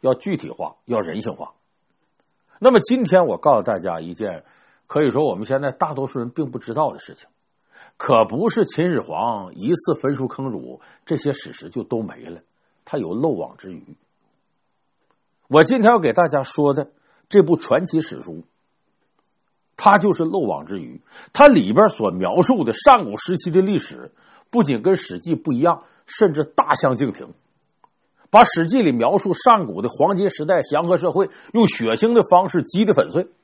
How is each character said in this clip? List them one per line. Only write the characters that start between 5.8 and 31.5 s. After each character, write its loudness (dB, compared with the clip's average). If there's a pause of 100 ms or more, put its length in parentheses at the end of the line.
多 -8
数 -10
人 -6
并 -8
不 -12
知 -12
道 -2
的 -18
事 -20
情， -20 (720)
可 2
不 -2
是 0
秦 -2
始 -2
皇 -6
一 -4
次 -4
焚 -4
书 -6
坑 -10
儒， -12 (240)
这 -4
些 -4
史 -14
实 -20
就 -10
都 -6
没 -12
了， -18 (460)
他 -8
有 -6
漏 -2
网 -10
之 -18
鱼。 -20 (1500)
我 6
今 0
天 6
要 4
给 0
大 2
家 0
说 -2
的 -6 (380)
这 6
部 2
传 0
奇 -4
史 -10
书， -16 (1300)
它 6
就 2
是 0
漏 -4
网 -4
之 -10
鱼。 -16 (320)
它 8
里 4
边 6
所 -4
描 -2
述 2
的 -2
上 6
古 -8
时 -4
期 -6
的 2
历 0
史， -12 (380)
不 2
仅 -2
跟 2
《史 -10
记》 -4
不 -4
一 -2
样， 0 (220)
甚 0
至 -4
大 -2
相 0
径 -4
庭。 -16 (960)
把 8
《史 -2
记》 0
里 2
描 0
述 -2
上 4
古 -10
的 -4
黄 0
金 0
时 -8
代 0
祥 -2
和 2
社 -2
会， -2 (240)